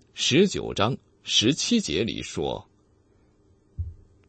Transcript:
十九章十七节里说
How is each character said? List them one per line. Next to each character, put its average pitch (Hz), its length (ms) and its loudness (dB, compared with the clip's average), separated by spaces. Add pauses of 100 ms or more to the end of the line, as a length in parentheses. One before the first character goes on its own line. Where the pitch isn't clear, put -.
(140)
十 175 320 4
九 60 280 -6
章 110 220 0 (280)
十 120 300 2
七 233 260 0
节 87 240 -2
里 62 180 -6
说 64 460 -6 (1600)